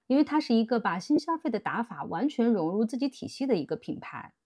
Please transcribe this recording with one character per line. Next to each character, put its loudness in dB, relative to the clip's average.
因 2
为 6
它 2
是 2
一 6
个 0
把 -2
新 2
消 -2
费 -4
的 -2
打 -4
法 -10
完 -2
全 2
融 2
入 2
自 -4
己 -2
体 -10
系 -6
的 2
一 -2
个 -4
品 -8
牌。 -14